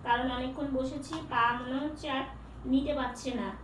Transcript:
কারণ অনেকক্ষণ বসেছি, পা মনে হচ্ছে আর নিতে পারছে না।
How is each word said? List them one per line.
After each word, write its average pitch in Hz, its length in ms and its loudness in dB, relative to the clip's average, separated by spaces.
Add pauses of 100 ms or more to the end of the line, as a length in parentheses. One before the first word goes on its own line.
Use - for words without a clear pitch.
কারণ 254 280 4
অনেকক্ষণ 262 360 -2
বসেছি, 269 460 0 (160)
পা 247 320 4
মনে 262 180 -2
হচ্ছে 302 300 -4
আর 269 140 0 (420)
নিতে 269 280 4
পারছে 254 400 -2
না। 196 180 -2 (120)